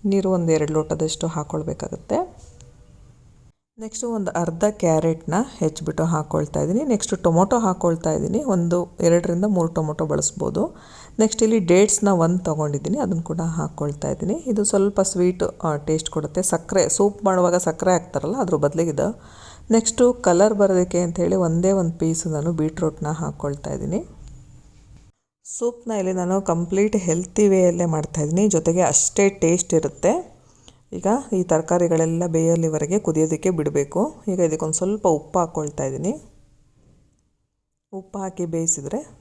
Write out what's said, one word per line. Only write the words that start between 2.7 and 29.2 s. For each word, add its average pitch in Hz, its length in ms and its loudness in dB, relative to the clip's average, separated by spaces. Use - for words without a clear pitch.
ನೆಕ್ಸ್ಟ್ 220 240 -10
ಒಂದು 220 280 -4
ಅರ್ಧ 170 380 -2
ಕ್ಯಾರೆಟ್ನ 165 640 0
ಹೆಚ್ಚಿಬಿಟ್ಟು 156 460 -2
ಹಾಕ್ಕೊಳ್ತಾ 156 580 -2
ಇದ್ದೀನಿ. 190 220 0
ನೆಕ್ಸ್ಟ್ 208 400 -2
ಟೊಮೊಟೊ 185 360 4
ಹಾಕ್ಕೊಳ್ತಾ 175 520 0
ಇದ್ದೀನಿ. 190 320 -2
ಒಂದು 175 440 0
ಎರಡರಿಂದ 170 480 2
ಮೂರು 180 200 2
ಟೊಮೊಟೊ 160 380 -2
ಬಳಸ್ಬೋದು. 151 680 -2
ನೆಕ್ಸ್ಟ್ 220 240 2
ಇಲ್ಲಿ 226 160 2
ಡೇಟ್ಸ್ನ 190 480 4
ಒಂದು 180 360 2
ತೊಗೊಂಡಿದ್ದೀನಿ, 151 540 -2
ಅದನ್ನು 175 260 -2
ಕೂಡ 165 180 -6
ಹಾಕ್ಕೊಳ್ತಾ 156 720 -4
ಇದ್ದೀನಿ. 247 340 -4
ಇದು 214 180 0
ಸ್ವಲ್ಪ 196 380 2
ಸ್ವೀಟ್, 180 420 0
ಆ, 156 120 0
ಟೇಸ್ಟ್ 156 340 -2
ಕೊಡುತ್ತೆ. 151 320 -4
ಸಕ್ಕರೆ, 175 480 0
ಸೂಪ್ 202 360 0
ಮಾಡುವಾಗ 180 300 2
ಸಕ್ಕರೆ 175 360 0
ಹಾಕ್ತಾರಲ್ಲ, 170 460 -2
ಅದ್ರ 180 180 0
ಬದಲಿಗೆ 151 340 0
ಇದು. 165 320 -2
ನೆಕ್ಸ್ಟು 240 420 4
ಕಲರ್ 208 400 4
ಬರೋದಕ್ಕೆ 185 460 2
ಅಂಥೇಳಿ 175 360 0
ಒಂದೇ 175 360 2
ಒಂದು 175 220 0
ಪೀಸ್ 165 340 -2
ನಾನು 156 260 -2
ಬೀಟ್ರೂಟ್ನ 156 540 -4
ಹಾಕ್ಕೊಳ್ತಾ 147 640 -6
ಇದ್ದೀನಿ. 175 320 -6
ಸೂಪ್ನ 233 320 -4
ಇಲ್ಲಿ 190 220 0
ನಾನು 185 280 0
ಕಂಪ್ಲೀಟ್ 190 540 0
ಹೆಲ್ತಿ 180 520 2
ವೇಯಲ್ಲೇ 180 380 4
ಮಾಡ್ತಾಯಿದ್ದೀನಿ, 160 640 0
ಜೊತೆಗೆ 170 340 2
ಅಷ್ಟೇ 180 480 2